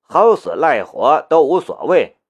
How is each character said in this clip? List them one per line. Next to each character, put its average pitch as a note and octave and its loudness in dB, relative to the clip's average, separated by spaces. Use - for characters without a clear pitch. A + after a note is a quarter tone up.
好 G#3+ 2
死 - -8
赖 A#2+ -2
活 B2 -2
都 D#3+ 4
无 E3 0
所 - -12
谓。 D#3 -2